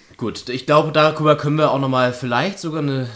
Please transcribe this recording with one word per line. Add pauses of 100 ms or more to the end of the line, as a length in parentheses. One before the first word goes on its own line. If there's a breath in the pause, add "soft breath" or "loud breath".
(160 soft breath)
Gut,
ich
glaube,
darüber
können
wir
auch
nochmal
vielleicht
sogar
eine,